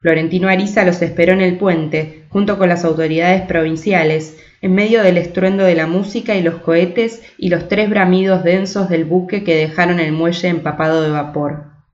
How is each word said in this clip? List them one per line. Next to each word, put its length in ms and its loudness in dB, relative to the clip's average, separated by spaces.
Florentino 480 2
Ariza 360 2
los 180 0
esperó 320 2
en 80 2
el 160 0
puente, 720 -2
junto 260 0
con 140 2
las 160 0
autoridades 560 2
provinciales, 960 -2
en 120 2
medio 280 2
del 140 4
estruendo 480 0
de 100 4
la 120 0
música 500 -2
y 60 -2
los 140 -2
cohetes 680 -2
y 100 -4
los 200 -2
tres 200 0
bramidos 560 2
densos 460 0
del 160 0
buque 360 -2
que 140 0
dejaron 440 0
el 120 -2
muelle 360 -2
empapado 540 -2
de 80 -2
vapor. 600 -6